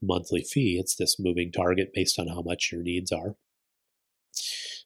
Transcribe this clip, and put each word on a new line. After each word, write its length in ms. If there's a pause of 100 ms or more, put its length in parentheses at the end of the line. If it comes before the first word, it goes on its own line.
monthly 440
fee, 340
it's 180
this 220
moving 320
target 420
based 260
on 100
how 140
much 300
your 100
needs 300
are. 220 (1500)